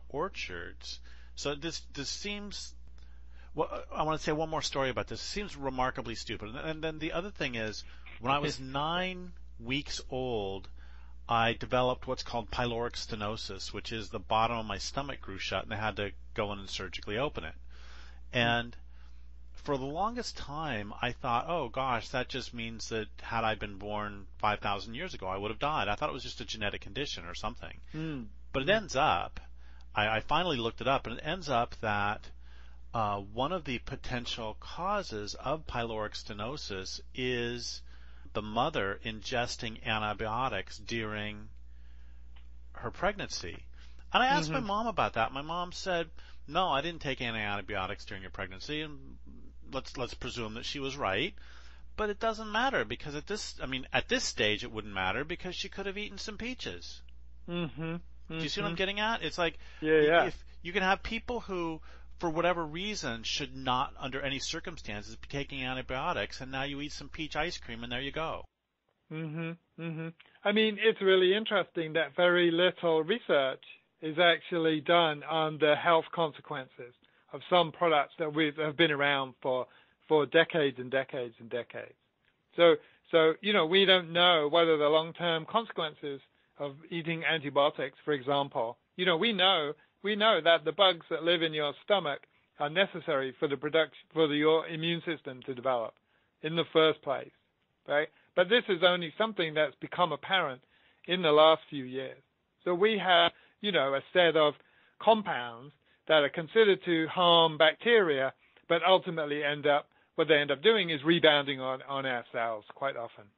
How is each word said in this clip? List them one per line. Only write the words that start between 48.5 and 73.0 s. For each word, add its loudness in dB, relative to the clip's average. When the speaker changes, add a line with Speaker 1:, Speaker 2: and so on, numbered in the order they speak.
Speaker 1:
and -12
let's, -8
let's -6
presume -8
that -10
she -8
was -6
right. 0
But -2
it -6
doesn't -4
matter 2
because -6
at -8
this, -6
I -6
mean, -6
at 0
this 0
stage 0
it -8
wouldn't -8
matter 0
because -8
she -8
could -8
have -6
eaten -10
some -10
peaches. -10
Speaker 2:
Mm-hmm. -6
Speaker 1:
Do -10
you -4
see -4
what -2
I'm -2
Speaker 2:
Mm-hmm. -6
Speaker 1:
getting -2
at? -2
It's -6
like, 0
Speaker 2:
Yeah, 6
yeah. 6
Speaker 1:
if -6
you -8
can 0
have 4
people -4
who, -4
for 0
whatever 2
reason, -6
should -4
not, 0
under -6
any -2
circumstances, -8
be -16
taking -6
antibiotics, -4
and -12
now -2
you -6
eat -8
some -12
peach -8
ice -2
cream, -12
and -10
there -2
you -6
go. -6
Speaker 2:
Mm-hmm. -6
Mm-hmm. -8
I 4
mean, 4
it's 4
really 8
interesting 0
that 0
very 6
little 4